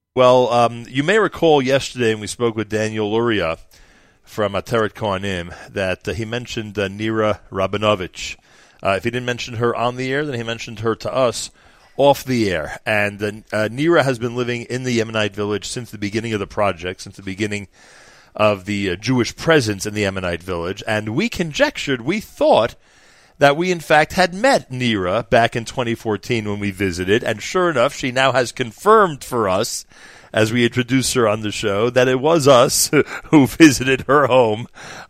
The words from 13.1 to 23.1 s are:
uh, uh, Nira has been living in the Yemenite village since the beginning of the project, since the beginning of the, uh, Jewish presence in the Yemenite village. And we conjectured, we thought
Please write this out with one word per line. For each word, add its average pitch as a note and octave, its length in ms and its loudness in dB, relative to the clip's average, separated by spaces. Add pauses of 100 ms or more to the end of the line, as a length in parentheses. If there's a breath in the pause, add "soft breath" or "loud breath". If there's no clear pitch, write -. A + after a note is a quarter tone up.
uh, G#2 40 -2 (260)
uh, G#2+ 160 0
Nira D3+ 340 2
has C3+ 160 0
been A#2 160 -6
living A#2+ 280 -4
in B2 220 -8
the B2 140 0
Yemenite A2 360 -2
village G#2 320 -4
since B2 240 -10
the G#2+ 80 -14
beginning G#2+ 340 -4
of G#2 80 -2
the F#2+ 60 -6
project, F#2 560 -4
since G2 140 -18
the G2+ 60 -20
beginning G2+ 460 -6 (640 soft breath)
of G#2 300 2
the, G2+ 260 -2
uh, F2 60 -4
Jewish B2 400 0
presence A2 500 0
in G#2 80 -6
the G#2 100 0
Yemenite F#2 380 -4
village. F2+ 440 -6
And G#2+ 240 -2
we E3+ 180 -2
conjectured, C#3+ 720 -2
we E3+ 200 -4
thought G#3 540 2 (640 soft breath)